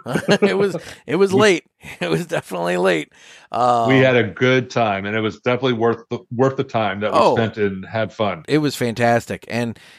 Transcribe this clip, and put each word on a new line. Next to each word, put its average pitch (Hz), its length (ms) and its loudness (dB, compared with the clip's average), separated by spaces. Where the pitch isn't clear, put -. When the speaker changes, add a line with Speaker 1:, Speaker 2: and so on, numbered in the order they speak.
Speaker 1:
<laughs> 165 360 0
It 196 160 2
was, 196 200 0
it 127 120 -2
was 196 160 2
Speaker 2:
We - 80 4
Speaker 1:
late. 196 260 4
<laughs> - 40 -20
It 175 80 -4
was 165 160 -2
definitely 175 520 -4
late. 180 360 0
Um, 120 380 2
Speaker 2:
we 135 100 6
had 131 160 4
a 117 80 4
good 127 480 0
time, 101 340 0
and 104 100 -4
it 110 40 0
was 107 220 -4
definitely 123 320 0
worth 113 360 0
the, 120 80 -6
worth 131 260 0
the 131 60 -4
time 101 380 -4
that 104 100 -2
we - 80 2
Speaker 1:
Oh. 160 160 4
Speaker 2:
spent 113 220 0
and 98 280 -2
had 110 260 -4
fun. 95 360 -4
Speaker 1:
It 143 100 0
was 147 180 0
fantastic. 117 720 -2
And 117 300 -4